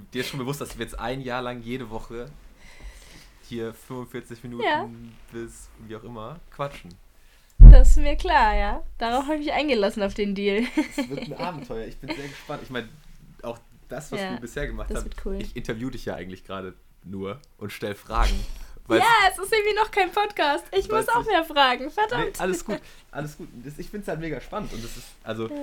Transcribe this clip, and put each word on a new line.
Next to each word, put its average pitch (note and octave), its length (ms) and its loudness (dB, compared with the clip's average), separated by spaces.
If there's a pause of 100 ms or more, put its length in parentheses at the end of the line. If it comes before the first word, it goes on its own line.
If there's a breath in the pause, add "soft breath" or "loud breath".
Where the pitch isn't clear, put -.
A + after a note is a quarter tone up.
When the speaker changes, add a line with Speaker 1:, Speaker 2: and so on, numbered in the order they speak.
(140)
Speaker 1:
dir B2+ 80 -4
ist - 80 -10
schon C#3+ 100 -10
bewusst, C3+ 200 -6
dass - 180 -12
wir A#2 80 -8
jetzt - 140 -14
ein B2+ 220 -8
Jahr B2 200 -8
lang B2 200 -10
jede A#2+ 280 -10
Woche A#2 400 -12 (1200 loud breath)
hier A2+ 260 -10
fünfundvierzig A#2+ 680 -16
Minuten A#2+ 200 -10
Speaker 2:
Ja. - 260 -4 (420)
Speaker 1:
bis A2+ 380 -14 (180)
wie G#2+ 80 -14
auch A2+ 80 -16
immer A#2 360 -14 (120)
quatschen. C#3+ 420 -12 (680 soft breath)
Speaker 2:
Das - 320 12
ist - 60 10
mir D4 180 4
klar, C#4 400 2
ja. G#3 280 -2 (140)
Darauf A#3+ 280 -2
habe D4+ 100 -4
ich D4+ 100 -6
mich C#4+ 80 -4
eingelassen, A#3 500 -2
auf G3+ 100 -4
den G3+ 220 -4
Deal. G3+ 300 0 (320)
Speaker 1:
Es B3 120 -8
wird - 180 -10
ein D3 60 -12
Abenteuer. C3 540 -10
Ich A#2 100 -16
bin C3 180 -12
sehr C#3+ 120 -12
gespannt. C3+ 360 -14
Ich A2 60 -18
meine, A#2 200 -10 (540)
auch A#2+ 140 -12 (300)
das, - 240 -14
was G3+ 80 -8
Speaker 2:
Ja, F#3+ 120 -8
Speaker 1:
wir - 80 -10
bisher C#3 280 -10
gemacht - 220 -10
Speaker 2:
das - 100 -6
Speaker 1:
haben, A2+ 60 -8
Speaker 2:
wird - 200 -12
cool. G3+ 160 -6
Speaker 1:
ich - 140 -12
interview A#2+ 340 -8
dich - 160 -12
ja F#2+ 100 -8
eigentlich F#2 280 -14
gerade F#2+ 300 -12 (300)
nur G2 360 -12 (180)
und - 140 -12
stell G#2 240 -10
Fragen. - 380 -2 (520 loud breath)
Weil's - 180 2
Speaker 2:
Ja, G#4+ 280 4
es F#4 80 -12
ist F#4+ 120 -8
irgendwie G#4+ 240 2
noch G#4+ 160 0
kein F#4 200 0
Podcast. F4 600 -2
Ich F#4+ 180 -2
Speaker 1:
weil's A4 180 -2
Speaker 2:
muss A#4 80 0
auch A#4+ 40 2
Speaker 1:
nicht A4+ 120 -4
Speaker 2:
mehr E4 140 2
fragen. C4+ 440 0
Verdammt. A4 360 -2
Speaker 1:
Nee, - 140 -6
alles - 240 -4
gut. F#3+ 160 -6 (320 loud breath)
Alles D3+ 260 -12
gut. E3+ 100 -16 (160)
Das, D3 160 -16
ich F3 100 -14
find's G#3 180 -12
halt E3 120 -8
mega D#3 200 -8
spannend. - 340 -10
Und A2+ 100 -10
das A#2 120 -14
ist, A2 120 -18 (160)
also, A2+ 260 -8
Speaker 2:
Ja. D4 140 -12